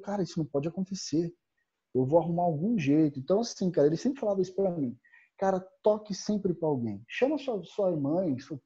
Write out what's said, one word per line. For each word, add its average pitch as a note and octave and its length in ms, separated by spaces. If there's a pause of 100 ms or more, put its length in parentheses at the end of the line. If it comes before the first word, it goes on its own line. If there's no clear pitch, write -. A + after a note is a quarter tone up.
"Cara, G3+ 220
isso - 160
não D3+ 60
pode C#3+ 220
acontecer. E3+ 640 (600)
Eu B2+ 120
vou D#3 140
arrumar E3+ 240
algum F3 360
jeito." C#3+ 400
Então, F#3 220
assim, G3+ 280
cara, D3 180
ele D#3+ 100
sempre C4 240
falava G3+ 200
isso F#3 140
pra G3 160
mim. C3+ 260 (400)
Cara, F#3+ 220 (220)
toque G#3+ 320
sempre G3 400
pra D#3+ 160
alguém. A#2 380
Chama C#4+ 300
sua, A#3 260
sua F#3 340
mãe, D3 420
seu C#3+ 260